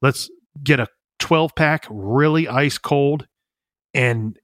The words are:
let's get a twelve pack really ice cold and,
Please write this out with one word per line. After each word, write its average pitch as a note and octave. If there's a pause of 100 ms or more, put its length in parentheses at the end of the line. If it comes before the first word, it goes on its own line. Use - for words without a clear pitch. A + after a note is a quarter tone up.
let's - (320)
get C3+
a A2+ (320)
twelve D#3+
pack D#3
really C#3
ice C3
cold C#3+ (640)
and, A#2